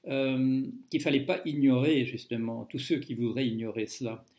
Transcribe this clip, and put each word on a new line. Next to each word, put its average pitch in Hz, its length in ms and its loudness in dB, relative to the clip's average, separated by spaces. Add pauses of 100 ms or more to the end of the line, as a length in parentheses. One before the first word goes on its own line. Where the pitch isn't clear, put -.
euh, 135 580 2 (240)
qu'il 139 140 -2
fallait 139 240 2
pas 185 180 -2
ignorer 139 600 4
justement 113 580 -6
tous 123 140 -8
ceux 156 200 0
qui 127 140 -8
voudraient 120 340 -2
ignorer 113 400 -4
cela. 117 380 -8 (140)